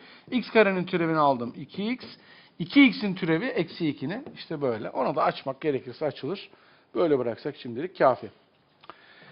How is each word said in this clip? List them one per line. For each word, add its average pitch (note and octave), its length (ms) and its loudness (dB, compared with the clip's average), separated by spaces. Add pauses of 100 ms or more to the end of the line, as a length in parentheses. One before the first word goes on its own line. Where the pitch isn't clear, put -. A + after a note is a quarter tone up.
(320)
X B3 180 -2
karenin G3 340 4
türevini E3 340 0
aldım C3 400 2
iki F#3+ 340 -6
x. B3+ 140 -8 (540)
İki C#4 240 4
x'in G3 320 2
türevi E3+ 300 0
eksi E3+ 440 -2
ikinin. E3 360 -6 (100)
İşte D3+ 260 -10
böyle. A#2 280 -2
Onu F#3+ 260 -2
da D#3+ 80 2
açmak C#3 380 -2
gerekirse C3 440 -2
açılır. C#3+ 440 -6 (460)
Böyle D3+ 240 4
bıraksak A#2+ 360 -4
şimdilik C3 420 -10
kafi. B2 300 4 (1040)